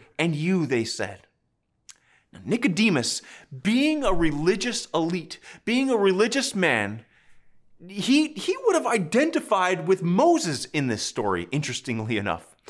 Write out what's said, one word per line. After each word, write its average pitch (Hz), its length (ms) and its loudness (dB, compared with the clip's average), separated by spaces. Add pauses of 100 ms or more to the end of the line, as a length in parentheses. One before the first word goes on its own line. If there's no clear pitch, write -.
(180)
and 160 160 0
you," 165 320 0
they 117 200 0
said. 101 420 -8 (1040)
Now, - 140 -20
Nicodemus, 196 760 0 (400)
being 277 440 0
a 202 80 2
religious 170 800 0
elite, 165 460 -4 (260)
being 262 240 0
a 240 80 2
religious 202 580 2
man, 113 480 0 (800)
he, 247 440 0
he 349 340 -6
would 403 120 4
have 277 120 0
identified 190 1000 0
with 190 120 2
Moses 190 680 2
in 139 160 -2
this 107 160 -2
story, 95 480 -2
interestingly 120 640 -4
enough. 95 380 -6 (140)